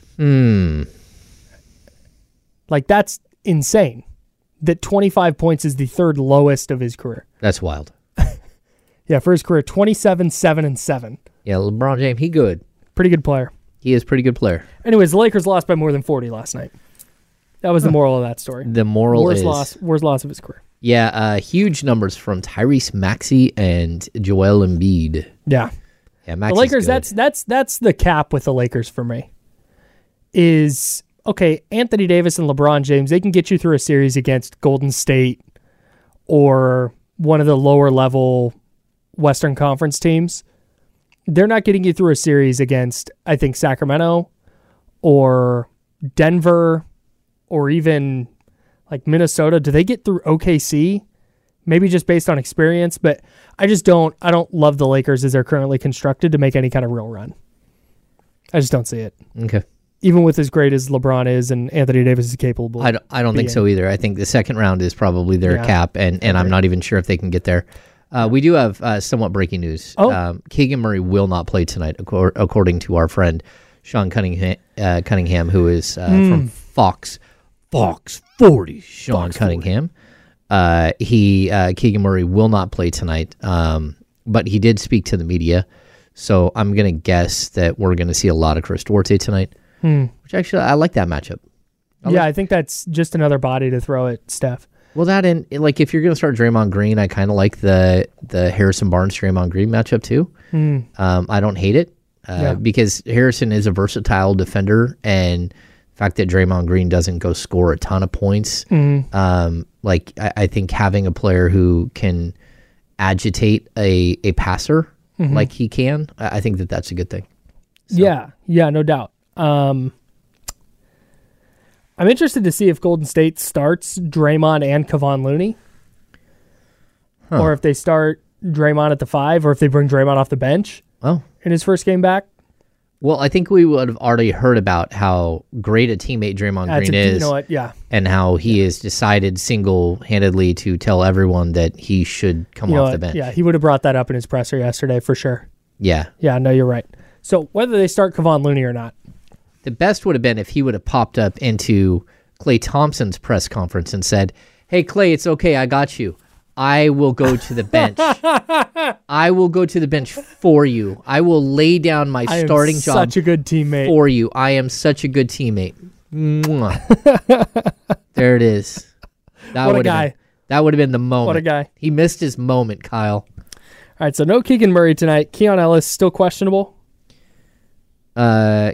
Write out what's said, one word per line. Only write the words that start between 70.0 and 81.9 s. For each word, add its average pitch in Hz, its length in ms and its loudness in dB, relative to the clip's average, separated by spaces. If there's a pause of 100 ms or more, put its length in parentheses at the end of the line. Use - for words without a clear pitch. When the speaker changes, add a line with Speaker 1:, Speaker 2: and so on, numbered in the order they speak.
Speaker 1:
Um, 87 380 -6
Keegan 135 300 0
Murray 107 200 -2
will 98 280 0
not 87 180 -4
play 90 180 -2
tonight, 80 340 -6
accor-, 92 360 0
according 90 460 0
to 87 160 -4
our 82 120 2
friend 82 320 0 (420)
Sean 98 280 -4
Cunningham, 92 460 -4 (200)
uh, 90 280 -2
Cunningham, 87 440 0
who 90 200 2
is, 85 280 -2
uh, 90 120 -6
Speaker 2:
Hmm. 190 220 4
Speaker 1:
from 147 180 2
Fox, - 720 -4 (500)
Fox - 500 -4 (180)
forty, 147 420 6
Sean - 340 -8 (140)
Speaker 2:
Fox 82 80 -10
forty. - 20 -14 (160)
Speaker 1:
Cunningham. 92 360 -4 (600)
Uh, 85 480 2
he, 101 520 2
uh, 95 240 0
Keegan 104 280 0